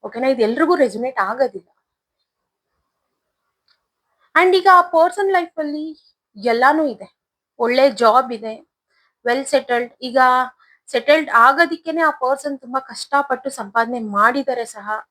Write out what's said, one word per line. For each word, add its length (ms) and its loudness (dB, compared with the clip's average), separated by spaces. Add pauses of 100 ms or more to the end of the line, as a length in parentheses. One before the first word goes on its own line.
ಓಕೆನಾ? 240 -4
ಇದು 140 0
ಎಲ್ರಿಗೂ 340 2
ರೆಸೊನೇಟ್ 440 -2
ಆಗೋದಿಲ್ಲ. 480 -4 (2750)
And 200 4
ಈಗ 160 4
ಆ 200 8
ಪರ್ಸನ್ 420 2
ಲೈಫ್ 260 -2
ಅಲ್ಲಿ 280 -8 (500)
ಎಲ್ಲಾನು 500 0
ಇದೆ. 220 -10 (500)
ಒಳ್ಳೆ 260 2 (120)
ಜಾಬ್ 360 2
ಇದೆ, 220 -10 (680)
ವೆಲ್ 220 -2
ಸೆಟಲ್ಡ್. 540 -2
ಈಗ 180 -2 (720)
ಸೆಟಲ್ಡ್ 480 0
ಆಗೋದಿಕ್ಕೇನೆ 640 2
ಆ 140 2
ಪರ್ಸನ್ 420 -4
ತುಂಬಾ 220 -6
ಕಷ್ಟಪಟ್ಟು 680 -4
ಸಂಪಾದನೆ 500 -4 (100)
ಮಾಡಿದ್ದಾರೆ 560 0
ಸಹ. 200 -18 (240)